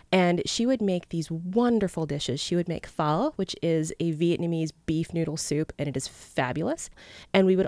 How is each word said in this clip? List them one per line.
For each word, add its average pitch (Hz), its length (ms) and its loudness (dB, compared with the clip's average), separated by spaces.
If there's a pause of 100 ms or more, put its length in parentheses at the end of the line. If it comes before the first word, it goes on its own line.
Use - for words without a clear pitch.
(120)
and 180 340 4
she - 200 -2
would 254 160 2
make 185 260 0
these 165 240 -4
wonderful 185 760 2
dishes. 147 360 -4
She - 140 -2
would 175 120 0
make - 180 -6
pho, 170 520 0
which 190 240 -4
is 160 400 0
a 165 120 0
Vietnamese 165 580 0 (140)
beef 160 280 -2
noodle 160 240 -2
soup, 151 420 -2
and 147 80 -2
it 135 80 -4
is 135 120 -4
fabulous. 160 800 -4 (440)
And 196 120 6
we 185 100 6
would 185 120 2